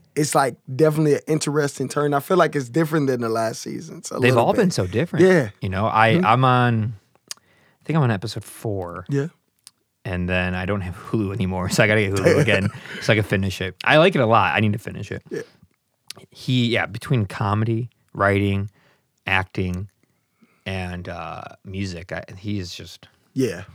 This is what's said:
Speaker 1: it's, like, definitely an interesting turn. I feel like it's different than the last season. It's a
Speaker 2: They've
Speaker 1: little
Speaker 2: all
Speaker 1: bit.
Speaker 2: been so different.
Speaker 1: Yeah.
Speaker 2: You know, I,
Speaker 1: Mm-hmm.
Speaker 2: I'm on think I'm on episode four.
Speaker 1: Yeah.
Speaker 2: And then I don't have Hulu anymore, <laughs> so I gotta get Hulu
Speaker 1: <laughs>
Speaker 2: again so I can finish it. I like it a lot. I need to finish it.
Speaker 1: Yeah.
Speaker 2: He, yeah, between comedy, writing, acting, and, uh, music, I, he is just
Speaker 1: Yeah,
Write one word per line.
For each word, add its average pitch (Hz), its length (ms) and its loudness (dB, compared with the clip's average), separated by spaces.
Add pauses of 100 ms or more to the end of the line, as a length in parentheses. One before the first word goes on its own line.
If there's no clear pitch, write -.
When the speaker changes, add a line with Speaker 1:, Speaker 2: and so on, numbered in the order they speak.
(140)
Speaker 1:
it's, 151 200 -2
like, 139 220 2 (180)
definitely 156 400 4
an - 120 2
interesting 147 640 -2
turn. 147 240 -2
I 143 80 2
feel 185 160 0
like 156 180 4
it's 139 140 -4
different 156 380 0
than 127 160 0
the 113 80 -2
last 113 320 -4
season. - 360 -12
It's - 120 -14
a - 60 -8
Speaker 2:
They've 123 180 4
Speaker 1:
little 117 100 4
Speaker 2:
all 175 80 2
Speaker 1:
bit. 220 60 -2
Speaker 2:
been 190 120 4
so 98 160 -2
different. 143 380 0
Speaker 1:
Yeah. 170 240 6 (140)
Speaker 2:
You 98 80 -2
know, 98 160 0
I, 110 300 4
Speaker 1:
Mm-hmm. 92 100 2
Speaker 2:
I'm 123 180 4
on 120 500 2 (920)
think 151 100 0
I'm 156 60 4
on 123 80 4
episode 107 340 -6
four. 92 640 -8
Speaker 1:
Yeah. 143 200 -2 (760)
Speaker 2:
And 90 240 -4
then 90 260 0
I 92 120 -4
don't 101 160 -2
have 90 140 -8
Hulu 104 380 -4
anymore, 92 340 -4
<laughs> - 60 -4
so - 80 4
I 110 40 4
gotta 107 200 4
get 98 80 -2
Hulu 95 260 4
Speaker 1:
<laughs> 147 60 2
Speaker 2:
again 101 220 2 (320)
so - 120 2
I 107 40 4
can 104 80 2
finish 98 360 -2
it. 92 140 -6 (100)
I 135 140 4
like 175 160 6
it 160 60 2
a 117 60 2
lot. 101 280 4
I 101 60 2
need 107 140 2
to 123 40 -6
finish 98 320 -12
it. 95 200 -12
Speaker 1:
Yeah. - 120 -8 (880)
Speaker 2:
He, 127 380 0
yeah, 104 180 0
between 107 400 -2
comedy, 110 640 -2 (220)
writing, 101 580 2 (560)
acting, 95 600 -2 (760)
and, 90 440 -8
uh, 82 340 -10 (220)
music, 92 480 -8
I, - 120 -8 (140)
he 104 200 -6
is 90 160 -8
just - 340 -18 (260)
Speaker 1:
Yeah, 95 300 -2 (100)